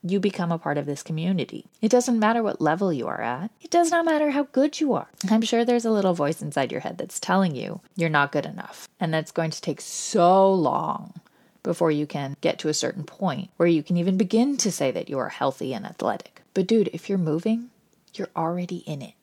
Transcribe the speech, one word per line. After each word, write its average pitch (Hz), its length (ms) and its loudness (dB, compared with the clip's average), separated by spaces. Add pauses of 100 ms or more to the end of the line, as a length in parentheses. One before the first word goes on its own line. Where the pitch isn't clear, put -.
you 185 180 0
become 185 320 0
a 165 60 -2
part 147 220 -2
of 143 80 -6
this 143 160 -6
community. 165 640 -4 (120)
It 220 120 2
doesn't 247 260 4
matter 220 240 4
what 214 200 -2
level 175 300 2
you 127 160 -2
are - 140 -6
at. 127 300 -4 (100)
It 330 80 -18
does 339 220 4
not 339 120 2
matter 302 280 2
how 277 200 0
good 285 300 2
you 285 120 2
are. - 160 -4 (200)
I'm 220 140 4
sure 233 200 2
there's 240 220 2
a 220 60 2
little 196 240 4
voice 156 260 -2
inside 147 300 -2
your - 100 -6
head - 160 -8
that's - 220 -8
telling 185 360 0
you 113 260 -8 (140)
you're 165 140 0
not 143 220 2
good 143 160 -2
enough. - 420 -14 (100)
And 160 140 -2
that's 160 180 -2
going 160 200 -2
to - 100 -10
take - 180 -6
so 190 720 4
long 156 640 0 (480)
before 165 300 0
you 147 160 -2
can 143 320 -8
get - 180 0
to 156 120 -4
a 151 40 0
certain - 300 -4
point 180 540 -4
where 170 100 4
you 160 160 4
can 175 140 0
even 185 200 2
begin 226 380 2
to 226 160 0
say 135 200 -2
that 92 180 -6
you 139 100 -4
are - 80 -4
healthy 131 460 -4
and 104 120 -8
athletic. - 560 -6 (120)
But 190 120 2
dude, 208 280 2
if - 160 -12
you're 196 80 0
moving, 185 520 -2 (440)
you're - 200 -8
already 175 440 -4
in 151 240 -10
it. 101 220 -16